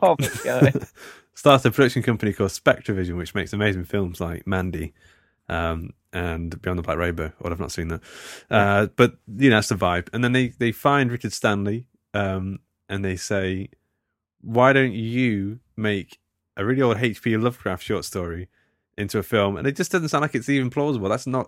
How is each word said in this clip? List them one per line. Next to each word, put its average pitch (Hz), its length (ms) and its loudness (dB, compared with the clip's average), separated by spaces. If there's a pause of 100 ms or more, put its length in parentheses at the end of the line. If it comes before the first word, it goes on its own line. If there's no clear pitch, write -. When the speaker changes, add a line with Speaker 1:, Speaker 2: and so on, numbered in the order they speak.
Speaker 1:
hobbit 151 300 4 (140)
guy. 127 280 4 (320)
Speaker 2:
<laughs> - 280 -20
starts 139 320 6
a 120 60 4
production 123 320 4
company 110 280 0
called 95 200 -2
Spectrovision, 92 680 0
which 85 180 -8
makes 90 160 -4
amazing 101 340 0
films 92 360 -4
like 85 260 -6
Mandy, 92 460 -4 (560)
um, 82 440 -4 (200)
and 85 480 -6
Beyond 90 180 -4
the 85 40 -6
Black 82 140 -4
Rainbow. 85 420 -2
Well, 87 120 -6
I've 85 80 -6
not 78 120 -6
seen 85 160 -6
that. 82 140 -6 (480)
Uh, 101 460 4
but, 120 200 4 (220)
you 135 120 6
know, 113 80 8
that's 104 120 2
the 110 60 0
vibe. 90 380 0
And 113 100 -2
then 123 100 2
they, 127 160 2
they 120 220 0
find 139 400 2
Richard 117 220 -6
Stanley, 104 540 -2 (260)
um, 95 460 -2 (280)
and 98 160 -4
they 95 120 -2
say, 95 540 -4 (720)
"Why 123 320 4
don't 131 200 4
you 113 680 -2 (160)
make 104 440 -4 (380)
a 101 80 -2
really 131 160 0
old 117 160 4
H 113 240 -2
P 113 140 0
Lovecraft 110 480 -2
short 95 200 -4
story 87 460 -8 (480)
into 104 220 -4
a 98 40 0
film?" 101 320 2
And 85 100 -4
it 139 120 0
just 180 120 -2
doesn't 165 200 0
sound 147 140 0
like 151 120 -2
it's 120 140 -4
even 135 200 2
plausible. 131 380 0
That's 117 200 -2
not, 127 200 -2